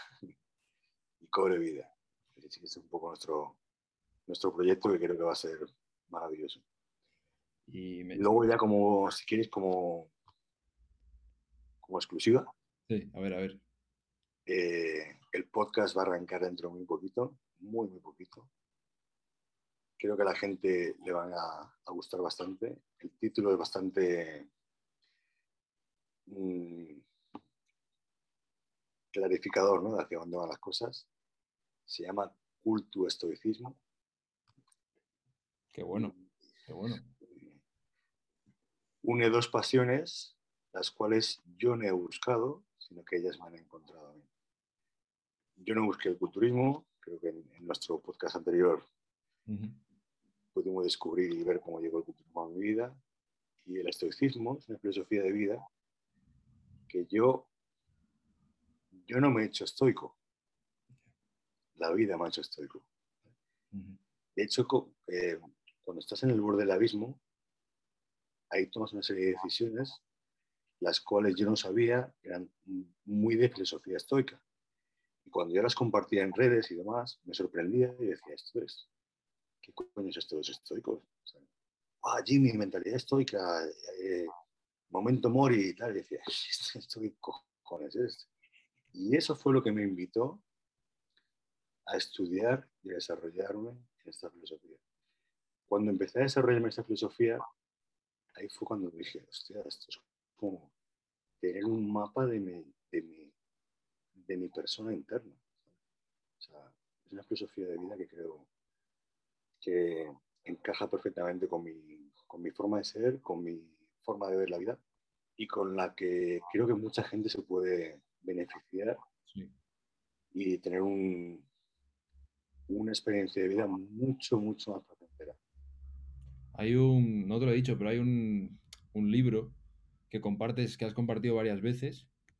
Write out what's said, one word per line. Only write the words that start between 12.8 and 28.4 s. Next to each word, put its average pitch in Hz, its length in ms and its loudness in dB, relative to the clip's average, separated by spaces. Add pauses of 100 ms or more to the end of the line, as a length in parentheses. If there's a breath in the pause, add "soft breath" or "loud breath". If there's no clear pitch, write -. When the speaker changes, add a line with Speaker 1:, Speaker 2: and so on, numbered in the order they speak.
Speaker 2:
Sí, 107 260 -4
a 101 60 -10
ver, 95 160 -4
a - 20 -4
ver. 95 240 -6 (880)
Speaker 1:
Eh, 85 720 -2 (120)
el 90 180 -6
podcast 101 460 0
va 95 60 2
a 95 40 2
arrancar 90 360 -2
dentro 90 280 -4
de 87 60 -12
muy 90 100 -12
poquito, 92 520 -4 (220)
muy, 107 280 -6
muy 92 120 -16
poquito. 92 500 -20 (1500)
Creo 104 180 0
que 101 80 2
a - 20 6
la 92 100 2
gente 92 680 0
le 92 80 -4
van 87 220 -2
a, 80 520 -8
a 87 60 -12
gustar 87 300 -6
bastante. 92 600 -6 (180)
El - 200 -14
título 107 320 2
es 92 60 6
bastante, 87 920 -2 (1800)
mm, 87 760 -8 (2000)